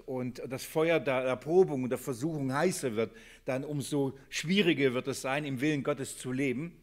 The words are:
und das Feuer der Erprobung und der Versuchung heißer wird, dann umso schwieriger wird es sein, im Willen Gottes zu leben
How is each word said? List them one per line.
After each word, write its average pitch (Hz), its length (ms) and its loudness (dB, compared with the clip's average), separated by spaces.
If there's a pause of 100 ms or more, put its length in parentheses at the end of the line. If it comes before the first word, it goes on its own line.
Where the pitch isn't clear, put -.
und 127 400 -6
das 127 160 -6
Feuer 160 360 2
der 131 160 0
Erprobung 135 680 2
und 120 60 -2
der 123 80 0
Versuchung 135 560 -2
heißer 147 420 0
wird, 110 200 0 (300)
dann 131 180 -2
umso 143 540 -2 (120)
schwieriger 156 640 2
wird 127 140 -2
es 131 140 -4
sein, 139 220 -2
im 135 160 -4
Willen 143 240 0
Gottes 139 340 -4
zu 127 140 -8
leben 135 520 -2